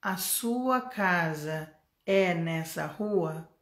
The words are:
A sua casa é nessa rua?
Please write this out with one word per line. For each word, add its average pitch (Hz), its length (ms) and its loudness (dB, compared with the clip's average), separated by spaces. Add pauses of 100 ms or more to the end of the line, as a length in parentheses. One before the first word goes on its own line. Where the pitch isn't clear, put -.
A 190 160 -2
sua 247 640 0
casa 160 920 0 (340)
é 190 280 4
nessa 165 520 -2
rua? 165 640 -2 (140)